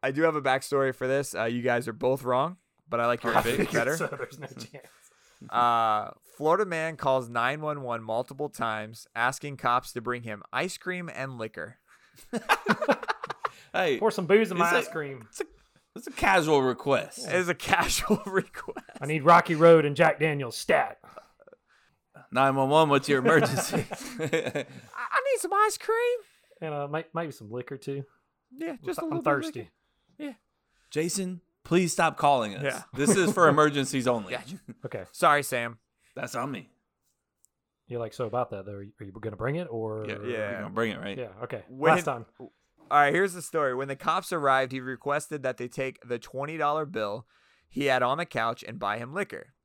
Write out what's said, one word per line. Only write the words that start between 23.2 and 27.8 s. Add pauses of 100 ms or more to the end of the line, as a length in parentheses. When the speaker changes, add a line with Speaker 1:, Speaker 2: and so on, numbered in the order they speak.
Speaker 2:
emergency?
<laughs>
Speaker 1:
I,
I (120)
need
some
ice
cream. (420)
Speaker 3:
And,
uh,
might,
maybe
some
liquor,
too. (520)